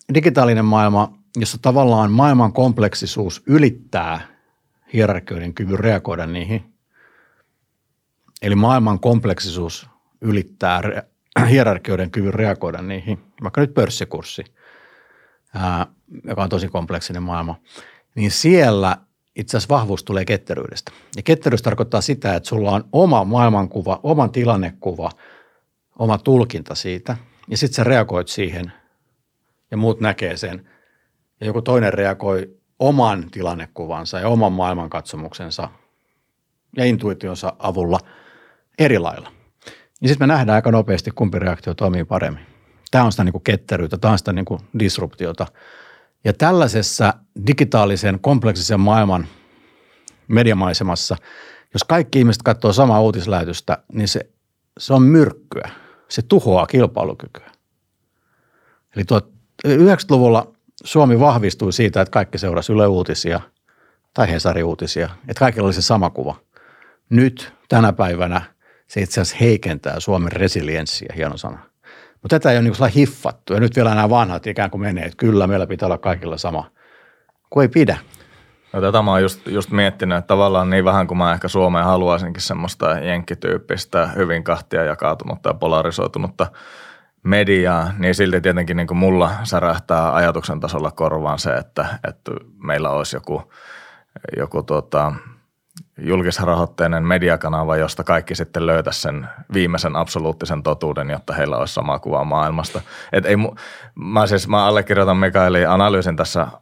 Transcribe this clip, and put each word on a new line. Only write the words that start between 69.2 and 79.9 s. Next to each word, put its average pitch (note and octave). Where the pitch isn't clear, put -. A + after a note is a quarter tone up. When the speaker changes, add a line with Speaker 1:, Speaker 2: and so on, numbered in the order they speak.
Speaker 1:
asiassa F#2
heikentää E2
Suomen E2+
resilienssiä, D#2+
hieno D2+
sana. -
Mut -
tätä D#3
ei A#2+
ole A#2
niinku A#2
sellainen A#2
hiffattu, -
ja G#2
nyt A#2
vielä A2+
nämä G#2+
vanhat G2
ikään G2+
kuin G2
menee, F#2+
että E2
kyllä G#2
meillä F#2+
pitää F#2
olla F#2
kaikilla F2
sama, D#2+
kun C#3+
ei B2
pidä. A#2+
Speaker 2:
No, G2
tätä G2+
mä G#2
oon F#2+
just, F#2+
just F#2+
miettinyt, F#2+